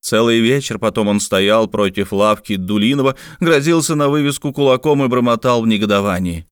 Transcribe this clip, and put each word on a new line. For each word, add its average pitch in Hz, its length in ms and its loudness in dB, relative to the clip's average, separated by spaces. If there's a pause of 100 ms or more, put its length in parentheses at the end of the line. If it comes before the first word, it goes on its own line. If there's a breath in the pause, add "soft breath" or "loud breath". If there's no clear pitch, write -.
Целый 117 380 0
вечер 117 400 -2
потом 107 280 -2
он 104 120 0
стоял 101 480 0
против 98 460 -4
лавки 104 420 0
Дулинова, 110 640 0 (220 loud breath)
грозился 165 560 2
на 147 120 0
вывеску 143 460 -2
кулаком 139 500 2
и 131 40 0
бормотал 120 560 0
в 113 40 2
негодовании 98 840 0